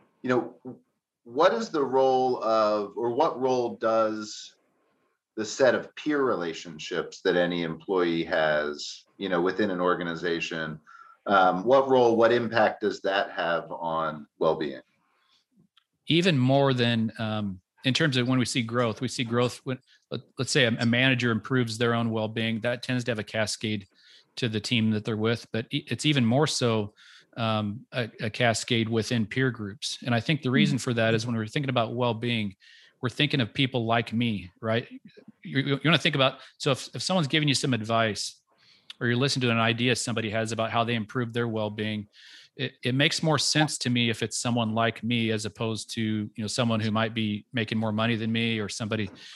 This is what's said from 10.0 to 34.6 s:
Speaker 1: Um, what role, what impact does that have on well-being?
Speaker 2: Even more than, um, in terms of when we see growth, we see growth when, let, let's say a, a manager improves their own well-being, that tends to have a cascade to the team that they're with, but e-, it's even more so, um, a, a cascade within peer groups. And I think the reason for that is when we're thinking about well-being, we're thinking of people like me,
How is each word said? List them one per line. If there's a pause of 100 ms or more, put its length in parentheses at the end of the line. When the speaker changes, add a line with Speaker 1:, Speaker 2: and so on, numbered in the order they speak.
Speaker 1:
Um,
what
role,
what
impact
does
that
have
on (120)
well-being? (1300)
Speaker 2:
Even
more
than,
um, (260)
in
terms
of
when
we
see
growth,
we
see
growth
when, (320)
let, (160)
let's
say
a,
a
manager
improves
their
own
well-being,
that
tends
to
have
a
cascade (480)
to
the
team
that
they're
with,
but
e-,
it's
even
more
so, (440)
um, (140)
a, (120)
a
cascade
within
peer
groups.
And
I
think
the
reason
for
that
is
when
we're
thinking
about
well-being, (460)
we're
thinking
of
people
like
me, (100)